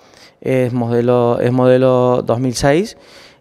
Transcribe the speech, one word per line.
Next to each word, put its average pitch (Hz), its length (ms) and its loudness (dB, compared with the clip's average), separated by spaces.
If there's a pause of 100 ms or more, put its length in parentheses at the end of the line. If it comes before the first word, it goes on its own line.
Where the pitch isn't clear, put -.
(400)
es 127 320 -2
modelo, 120 640 0
es 123 120 0
modelo 127 720 2
dos 117 140 -2
mil 127 160 -4
seis 151 420 -2 (440)